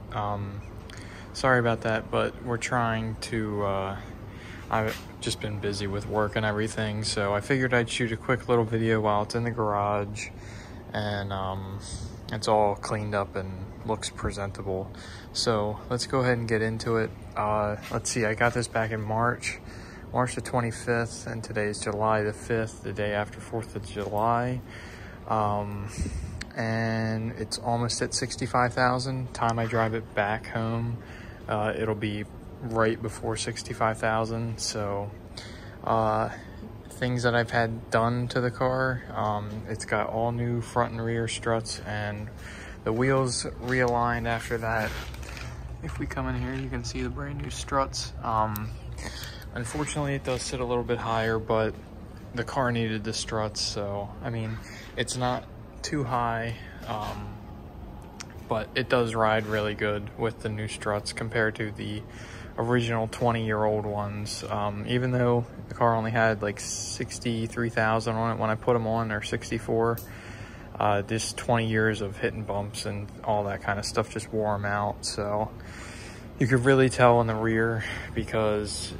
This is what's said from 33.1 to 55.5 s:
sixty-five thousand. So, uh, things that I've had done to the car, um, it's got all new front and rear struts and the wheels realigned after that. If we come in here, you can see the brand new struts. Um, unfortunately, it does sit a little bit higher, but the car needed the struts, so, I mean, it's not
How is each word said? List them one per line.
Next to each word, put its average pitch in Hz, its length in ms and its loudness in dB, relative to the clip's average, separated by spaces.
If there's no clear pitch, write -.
sixty-five 113 640 0
thousand. 113 600 0
So, 101 500 -2
uh, 110 460 4
things 123 320 0
that 120 140 4
I've 117 160 2
had 117 400 0
done 120 360 4
to 127 120 0
the 123 100 2
car, 127 540 2
um, 104 540 -2
it's 110 160 -6
got 107 240 2
all 117 240 2
new 120 280 0
front 117 300 2
and 113 140 -4
rear 117 240 0
struts 113 580 0
and 104 420 -4
the 113 100 2
wheels 131 520 4
realigned 120 640 4
after 117 320 0
that. 113 320 0
If 156 200 -6
we 147 60 -2
come 135 220 -2
in 123 140 0
here, 127 120 -2
you 131 140 -4
can 123 140 -4
see 127 200 -4
the 127 60 0
brand 143 320 -6
new 143 100 -6
struts. - 600 0
Um, 110 460 2
unfortunately, 143 640 -2
it 131 80 -6
does 127 180 0
sit - 160 -4
a 123 60 -2
little 120 180 2
bit 117 160 2
higher, 113 400 2
but 110 340 4
the 123 80 -2
car 123 300 2
needed 110 320 0
the 110 80 -2
struts, 107 480 -2
so, 101 480 -2
I 127 60 -4
mean, 113 280 -4
it's 127 200 -2
not 123 280 0